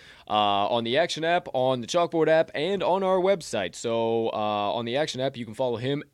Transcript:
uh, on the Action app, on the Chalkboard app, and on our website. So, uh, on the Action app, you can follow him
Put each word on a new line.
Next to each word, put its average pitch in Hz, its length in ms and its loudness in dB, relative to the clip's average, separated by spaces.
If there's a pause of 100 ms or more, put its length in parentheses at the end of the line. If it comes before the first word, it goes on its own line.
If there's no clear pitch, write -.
(280)
uh, 101 400 2
on 117 160 0
the 117 160 0
Action 165 240 -2
app, 175 280 0
on 131 300 0
the 113 60 -10
Chalkboard 165 400 2
app, 160 260 4
and 175 300 -2
on 185 180 2
our 185 160 2
website. 165 560 0
So, 113 600 0
uh, 104 380 0
on 117 140 -2
the 117 120 -4
Action 147 220 -4
app, 135 160 -2
you 120 100 -10
can 107 100 -14
follow 123 220 -2
him 139 260 -4 (100)